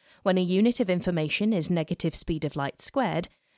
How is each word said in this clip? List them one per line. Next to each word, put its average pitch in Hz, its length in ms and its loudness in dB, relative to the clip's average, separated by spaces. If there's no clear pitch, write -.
when 185 140 2
a 185 40 2
unit 190 380 2
of 196 100 0
information 180 640 0
is 170 180 0
negative 165 460 -2
speed 156 300 -2
of 143 100 -6
light 139 260 -4
squared, 175 460 0